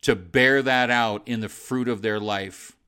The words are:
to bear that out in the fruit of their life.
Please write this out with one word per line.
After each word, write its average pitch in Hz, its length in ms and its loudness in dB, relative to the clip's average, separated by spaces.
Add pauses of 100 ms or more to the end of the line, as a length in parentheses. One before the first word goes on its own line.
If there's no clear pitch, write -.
to 123 120 2
bear 127 460 2
that 127 280 2
out 113 360 0
in 120 140 -4
the 104 100 -8
fruit 127 380 -4
of 110 140 -4
their 107 180 -2
life. 101 540 -8 (140)